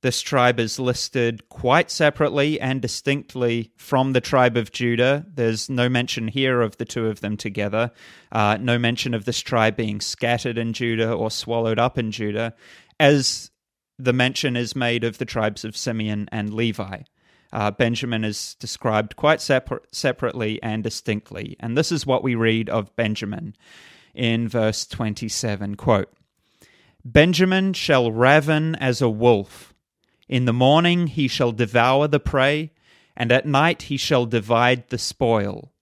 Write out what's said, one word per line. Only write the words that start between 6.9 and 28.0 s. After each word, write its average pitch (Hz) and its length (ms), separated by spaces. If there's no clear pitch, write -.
of 107 160
them 104 160
together, 104 520
uh, 107 300
no 120 180
mention 120 360
of 107 100
this - 160
tribe 110 360
being 107 260
scattered 120 560
in 117 160
Judah 113 360
or 110 200
swallowed 113 480
up 120 180
in 113 140
Judah, 107 440
as 143 500
the 127 140
mention 127 440
is 120 200
made 120 280
of 117 120
the - 80
tribes 107 400
of 107 100
Simeon 107 560
and 104 220
Levi. 107 500
Uh, 104 200
Benjamin 117 540
is - 320
described - 600
quite 151 240
separ-, - 500
separately 120 720
and 110 220
distinctly, - 760
and 117 180
this 156 120
is 165 140
what 135 180
we 127 120
read 113 340
of 107 260
Benjamin 107 640
in 117 360
verse 110 380
twenty-seven, 104 880
quote, 104 360
Benjamin 185 680
shall 127 400